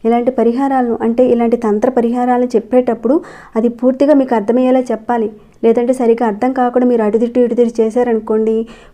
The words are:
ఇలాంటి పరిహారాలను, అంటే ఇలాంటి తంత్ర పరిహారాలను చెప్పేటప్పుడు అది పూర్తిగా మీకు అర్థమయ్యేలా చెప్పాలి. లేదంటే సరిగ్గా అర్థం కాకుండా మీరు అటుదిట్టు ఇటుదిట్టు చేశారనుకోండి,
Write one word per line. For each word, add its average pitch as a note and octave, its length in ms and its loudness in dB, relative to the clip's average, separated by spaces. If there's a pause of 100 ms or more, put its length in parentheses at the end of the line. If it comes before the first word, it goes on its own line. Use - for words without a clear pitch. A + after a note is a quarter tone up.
ఇలాంటి A#3+ 260 0
పరిహారాలను, B3 720 0
అంటే A#3 300 2
ఇలాంటి A#3 240 0
తంత్ర G#3+ 340 0
పరిహారాలను B3 640 0
చెప్పేటప్పుడు B3 640 0 (360)
అది A3+ 120 0
పూర్తిగా C4 460 2
మీకు C4 200 2
అర్థమయ్యేలా B3+ 460 2
చెప్పాలి. A3+ 520 -4 (320)
లేదంటే A#3+ 280 2
సరిగ్గా A#3 340 2
అర్థం A3 260 -2
కాకుండా B3 340 0
మీరు A#3 160 2
అటుదిట్టు A#3 380 0
ఇటుదిట్టు A#3 420 0
చేశారనుకోండి, A3 840 -2 (280)